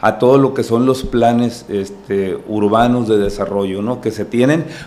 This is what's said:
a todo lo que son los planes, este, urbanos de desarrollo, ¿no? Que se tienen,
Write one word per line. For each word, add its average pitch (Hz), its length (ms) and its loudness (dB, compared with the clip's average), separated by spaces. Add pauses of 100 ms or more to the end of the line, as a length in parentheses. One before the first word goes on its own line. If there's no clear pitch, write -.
a 107 200 0
todo 127 180 6
lo 135 160 2
que 117 80 -2
son 117 240 0
los 131 160 0
planes, 117 640 0
este, 98 800 -4
urbanos 110 600 2
de 107 100 4
desarrollo, 98 640 -2
¿no? 120 180 -6
Que 107 120 -4
se 107 120 -8
tienen, 139 420 0 (200)